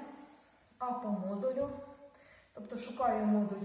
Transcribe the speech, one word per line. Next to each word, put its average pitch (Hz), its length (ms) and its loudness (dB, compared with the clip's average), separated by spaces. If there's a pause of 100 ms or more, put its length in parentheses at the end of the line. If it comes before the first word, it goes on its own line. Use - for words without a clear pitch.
(800)
А 247 140 0
по 220 160 -2
модулю. 202 640 0 (840)
Тобто 233 240 -8
шукаю 220 480 2
модуль 202 380 4